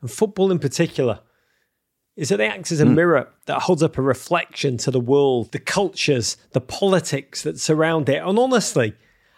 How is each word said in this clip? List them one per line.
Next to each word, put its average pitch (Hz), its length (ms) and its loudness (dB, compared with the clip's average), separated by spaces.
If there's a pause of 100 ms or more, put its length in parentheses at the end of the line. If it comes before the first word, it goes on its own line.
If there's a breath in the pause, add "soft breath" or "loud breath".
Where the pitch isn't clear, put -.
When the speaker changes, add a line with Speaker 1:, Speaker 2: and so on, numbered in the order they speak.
Speaker 1:
and 123 100 -8
football 196 400 0
in 175 80 0
particular 139 640 -2 (920)
is 160 140 -6
that 202 80 0
they 214 100 0
act 196 240 -8
as 151 100 0
a 151 40 6
Speaker 2:
Mm. - 100 6
Speaker 1:
mirror 160 340 2 (160)
that 135 180 -4
holds 170 180 2
up 160 160 0
a 131 40 -2
reflection 139 760 -2
to 131 140 -2
the 127 80 0
world, 127 540 2
the - 60 -10
cultures, - 800 -2 (140 soft breath)
the 131 100 0
politics 170 800 -2
that 151 160 -6
surround 156 500 0
it. 147 120 0
And 185 160 0
honestly, 208 560 0 (440 soft breath)